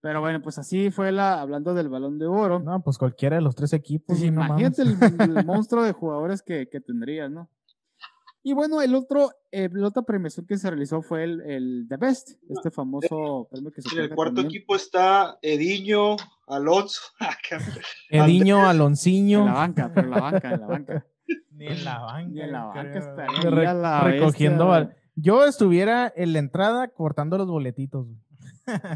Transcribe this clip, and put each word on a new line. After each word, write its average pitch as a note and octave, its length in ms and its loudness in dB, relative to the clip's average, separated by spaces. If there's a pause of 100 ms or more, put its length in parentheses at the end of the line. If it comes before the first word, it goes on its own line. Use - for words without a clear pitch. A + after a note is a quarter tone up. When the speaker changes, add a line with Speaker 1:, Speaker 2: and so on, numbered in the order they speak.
Speaker 1:
Pero D3+ 180 -4
bueno, D#3+ 220 -2
pues D#3 160 -10
así F#3+ 320 -2
fue F#3+ 220 -2
la, G3 280 0
hablando D3 340 -4
del E3 140 -2
Balón C#3 300 -6
de D#3+ 80 -4
Oro. F#3 320 0
Speaker 2:
No, F3 240 -4
pues C3+ 160 -2
cualquiera C#3 380 0
de E3+ 60 2
los C3+ 120 0
tres D3 180 -2
equipos, D#3 460 -2
Speaker 1:
Pues - 20 0
Speaker 2:
no E3+ 60 0
Speaker 1:
imagínate D#3+ 580 2
Speaker 2:
mames. G#3 360 4
Speaker 1:
el, E3+ 180 4
el E3+ 80 2
Speaker 2:
<laughs> - 0 -
Speaker 1:
monstruo A3 380 0
de G#3 80 0
jugadores E3 500 -4
que, C#3+ 260 -8
que C#3 120 -12
tendrías, C#3 500 -8
¿no? E3 180 -14 (960)
Y C4+ 120 -2
bueno, D4+ 280 0
el B3+ 140 4
otro, C#4 340 2 (220)
eh, F#3+ 200 -2
la G3+ 140 -2
otra G#3 160 -2
premiación F3+ 420 -4
que G3 140 -4
se F#3+ 100 -4
realizó D#3 340 -4
fue D#3+ 200 -6
el, E3+ 200 -6
el B2+ 460 -6
The C3+ 80 -8
Best, B3+ 340 -2 (180)
este - 240 -6
famoso C#3+ 760 -6
premio C3+ 220 -14
que C#3 120 -18
se - 80 -12
Speaker 3:
En E3 80 -6
el D#3 80 -2
Speaker 1:
otorga D3+ 100 -8
Speaker 3:
cuarto D#3+ 180 -2
Speaker 1:
también. D#3+ 220 -2
Speaker 3:
equipo G3+ 180 -4
está F#3+ 640 2
Ediño, G3 760 0 (320)
Alonso. D#3 520 0 (100)
<laughs> - 100 -20
Ah, F3 160 -6 (920)
Speaker 2:
Ediño, F#3+ 300 6
Speaker 3:
Andrés. F#3+ 140 6
Speaker 2:
Alonsiño. F3+ 680 4
Speaker 1:
En G#3 80 6
la G3+ 60 2
banca, D3+ 420 0
pero F#3 140 4
en - 20 -4
la B2+ 100 2
banca, D#3+ 300 -2
en D#3+ 100 -2
la G#2+ 60 -12
banca. D3 400 -6 (220)
Speaker 4:
<laughs> - 240 -8
Ni D3 160 -18
en E3 160 -6
la B2 160 -8
banca, C#3+ 280 -10
Speaker 1:
Ni D3+ 120 -10
en D3 120 -10
la C3 60 -8
Speaker 4:
yo A2+ 80 -10
Speaker 1:
banca C#3+ 240 -10
Speaker 4:
creo. C#3+ 180 -8
Speaker 1:
estaría C#3+ 420 -2
Speaker 2:
Re-, F3 300 2
Speaker 1:
la D#3+ 200 0
Speaker 2:
recogiendo D3 680 4
Speaker 1:
bestia. E3 200 6
Speaker 2:
bal-, - 80 -20 (180)
yo G3 300 6
estuviera A3 720 4
en E3+ 160 0
la D#3 80 2
entrada G#3+ 480 0
cortando D#3 500 -4
los G3 80 -2
boletitos, C3+ 640 -6
güey. A2+ 100 -18 (760)